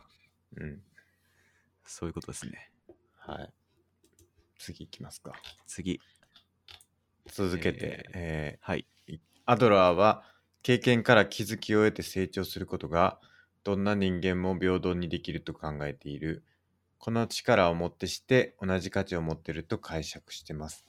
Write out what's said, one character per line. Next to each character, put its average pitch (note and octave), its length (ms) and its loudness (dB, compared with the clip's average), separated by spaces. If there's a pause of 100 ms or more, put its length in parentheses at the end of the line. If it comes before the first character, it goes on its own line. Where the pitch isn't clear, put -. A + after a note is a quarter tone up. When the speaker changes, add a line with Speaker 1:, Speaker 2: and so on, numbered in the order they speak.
(560)
Speaker 1:
う - 80 -12
ん。 D2+ 180 -12 (1040)
Speaker 2:
そ - 200 -14
う E2+ 40 -4
い - 20 -8
う - 20 -12
こ E2 80 -10
と - 80 -14
で - 60 -10
す - 120 -14
ね。 - 240 -18 (460)
Speaker 1:
は D2+ 260 -12
い。 - 100 -18 (1040)
次 - 280 -16
行 - 40 -20
き - 120 -18
ま C#2+ 80 -16
す - 120 -20
か。 C2 100 -16 (340)
Speaker 2:
次。 F2+ 340 -6 (1300)
Speaker 1:
続 F2+ 260 -2
け E2 140 0
て、 - 400 -8
Speaker 2:
え - 0 -
ー、 - 20 -
Speaker 1:
え D#2+ 480 -6
ー、 - 80 -8
Speaker 2:
は E2 60 -2
い。 - 100 -6 (600)
Speaker 1:
ア A#2+ 100 4
ド A2+ 140 6
ラ F#2 220 8
ー E2+ 40 2
は、 G2+ 280 4 (380)
経 B2 160 4
験 A#2+ 240 4
か B2 120 6
ら G2+ 120 8
気 - 180 -6
づ G#2+ 140 -6
き - 180 -2
を G#2+ 80 6
得 G#2+ 100 4
て F#2 80 -8
成 F#2+ 260 -4
長 F#2+ 160 -4
す - 140 -10
る F2+ 80 -8
こ F2 120 -8
と D2 100 -10
が、 E2+ 320 2 (440)
ど G2+ 120 0
ん G2 80 -2
な G#2 100 2
人 F#2+ 200 2
間 F2+ 280 0
も F#2 160 -2
平 F#2 220 2
等 F2+ 140 -2
に F2 140 -4
で E2+ 120 -4
き - 120 -10
る D#2+ 80 -6
と - 140 -10
考 - 180 -8 (140)
え C#2 80 -6
て - 140 -16
い C#2+ 100 -8
る。 D#2+ 260 -8 (540)
こ - 120 -8
の A2+ 160 0
力 G2+ 440 4
を E2 40 0
も E2+ 120 -4
っ - 100 -8
て F#2+ 100 -8
し - 140 -8
て、 - 400 2
同 F#2 180 0
じ F2+ 120 -8
価 G2 140 -2
値 F2+ 120 -6
を E2 60 -2
持 D#2+ 120 -2
っ D#2+ 60 -14
て - 100 -14
い D2+ 40 -6
る D#2+ 100 -8
と - 140 -8
解 D#2+ 240 -8
釈 - 320 -14
し - 80 -16
て - 120 -14
ま D#2 140 -10
す。 - 200 -18